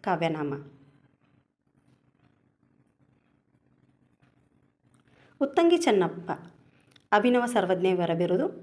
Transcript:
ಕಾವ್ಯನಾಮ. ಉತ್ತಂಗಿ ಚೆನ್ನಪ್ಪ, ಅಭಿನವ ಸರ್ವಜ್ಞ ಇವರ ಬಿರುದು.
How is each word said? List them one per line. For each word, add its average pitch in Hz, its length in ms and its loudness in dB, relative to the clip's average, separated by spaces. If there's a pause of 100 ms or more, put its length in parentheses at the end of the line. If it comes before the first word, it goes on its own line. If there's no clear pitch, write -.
ಕಾವ್ಯನಾಮ. 160 460 -2 (4000)
ಉತ್ತಂಗಿ 339 360 2
ಚೆನ್ನಪ್ಪ, 175 520 0 (840)
ಅಭಿನವ 240 340 2 (100)
ಸರ್ವಜ್ಞ 185 320 0
ಇವರ 180 340 0
ಬಿರುದು. 180 260 0 (160)